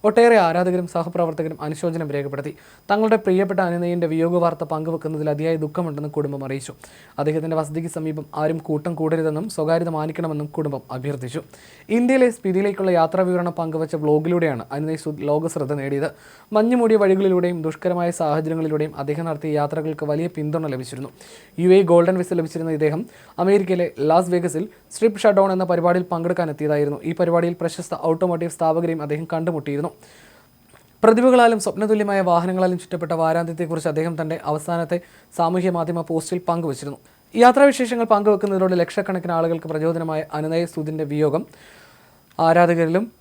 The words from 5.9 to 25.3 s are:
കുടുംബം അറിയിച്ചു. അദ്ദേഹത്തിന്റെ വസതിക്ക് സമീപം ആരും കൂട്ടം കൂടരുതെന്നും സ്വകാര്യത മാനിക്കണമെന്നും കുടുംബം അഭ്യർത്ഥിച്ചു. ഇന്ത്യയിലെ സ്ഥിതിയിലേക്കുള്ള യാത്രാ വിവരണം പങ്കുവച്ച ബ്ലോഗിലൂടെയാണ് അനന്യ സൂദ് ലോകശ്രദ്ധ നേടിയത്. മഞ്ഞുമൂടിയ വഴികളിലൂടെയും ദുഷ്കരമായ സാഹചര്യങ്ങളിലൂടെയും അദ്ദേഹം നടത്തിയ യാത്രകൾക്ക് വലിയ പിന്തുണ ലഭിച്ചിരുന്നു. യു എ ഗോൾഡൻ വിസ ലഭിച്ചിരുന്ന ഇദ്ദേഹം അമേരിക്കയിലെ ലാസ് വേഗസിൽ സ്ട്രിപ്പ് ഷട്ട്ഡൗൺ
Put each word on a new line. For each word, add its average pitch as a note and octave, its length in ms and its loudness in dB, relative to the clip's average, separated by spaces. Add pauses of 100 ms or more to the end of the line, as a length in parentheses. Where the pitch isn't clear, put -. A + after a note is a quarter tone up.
കുടുംബം C#3+ 300 -4
അറിയിച്ചു. C3+ 260 -10 (460)
അദ്ദേഹത്തിന്റെ D#3 400 -2
വസതിക്ക് D#3+ 380 -6
സമീപം D#3 280 -6 (160)
ആരും D#3+ 160 0
കൂട്ടം D3+ 380 -4
കൂടരുതെന്നും D#3+ 500 -2 (100)
സ്വകാര്യത E3 420 0
മാനിക്കണമെന്നും D#3 600 -6
കുടുംബം C#3+ 240 -4 (160)
അഭ്യർത്ഥിച്ചു. C3 460 -8 (540)
ഇന്ത്യയിലെ B3 320 4
സ്ഥിതിയിലേക്കുള്ള G3 680 0
യാത്രാ E3 300 2
വിവരണം F3 320 -2
പങ്കുവച്ച D#3+ 340 -4
ബ്ലോഗിലൂടെയാണ് D3+ 760 0
അനന്യ D#3 340 -4
സൂദ് D#3 240 -8
ലോകശ്രദ്ധ D3 520 -2
നേടിയത്. C#3 280 -2 (480)
മഞ്ഞുമൂടിയ A3+ 400 4
വഴികളിലൂടെയും F#3 640 2
ദുഷ്കരമായ F3 500 -2
സാഹചര്യങ്ങളിലൂടെയും D#3 840 -2 (100)
അദ്ദേഹം D3 280 -4
നടത്തിയ D3+ 300 -4
യാത്രകൾക്ക് D3+ 500 -4
വലിയ D#3+ 240 -2
പിന്തുണ D3+ 400 -4
ലഭിച്ചിരുന്നു. C3 340 -10 (500)
യു F3+ 200 6
എ - 20 6 (120)
ഗോൾഡൻ F3 240 6
വിസ F3+ 240 -2
ലഭിച്ചിരുന്ന D#3+ 380 -4
ഇദ്ദേഹം D#3 240 0 (360)
അമേരിക്കയിലെ F#3 500 2 (220)
ലാസ് F3 240 4
വേഗസിൽ E3+ 340 -2 (220)
സ്ട്രിപ്പ് G#3+ 280 0
ഷട്ട്ഡൗൺ G3 320 4